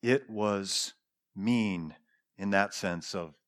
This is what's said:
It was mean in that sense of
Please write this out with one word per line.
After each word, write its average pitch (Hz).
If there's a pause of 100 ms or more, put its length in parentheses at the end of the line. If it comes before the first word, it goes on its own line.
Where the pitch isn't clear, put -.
It 120
was 104 (420)
mean 98 (420)
in 98
that 101
sense 87
of 85 (140)